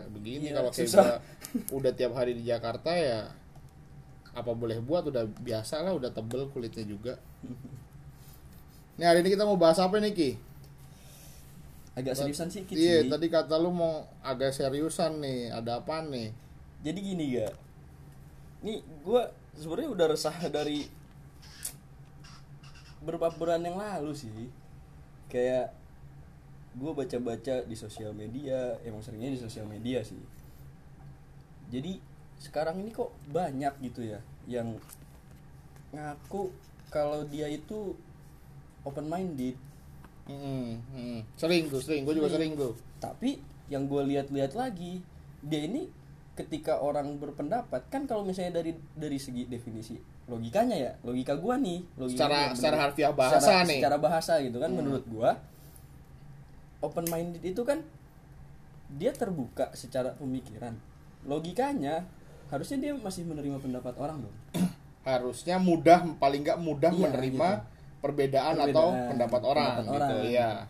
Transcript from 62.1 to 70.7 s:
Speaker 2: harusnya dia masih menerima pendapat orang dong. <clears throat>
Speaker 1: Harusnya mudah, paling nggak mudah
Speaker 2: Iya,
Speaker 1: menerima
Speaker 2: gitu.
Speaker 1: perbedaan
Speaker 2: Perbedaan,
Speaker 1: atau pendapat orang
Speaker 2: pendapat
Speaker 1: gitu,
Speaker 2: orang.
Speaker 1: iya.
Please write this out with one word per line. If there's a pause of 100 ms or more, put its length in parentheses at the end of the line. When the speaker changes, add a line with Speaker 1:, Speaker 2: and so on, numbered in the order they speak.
Speaker 2:
harusnya
dia
masih
menerima
pendapat
orang
dong. (200)
<clears throat> (320)
Speaker 1:
Harusnya
mudah, (100)
paling
nggak
mudah
Speaker 2:
Iya,
Speaker 1:
menerima
Speaker 2:
gitu. (340)
Speaker 1:
perbedaan
Speaker 2:
Perbedaan,
Speaker 1:
atau (200)
pendapat
orang
Speaker 2:
pendapat
Speaker 1:
gitu,
Speaker 2:
orang. (120)
Speaker 1:
iya. (200)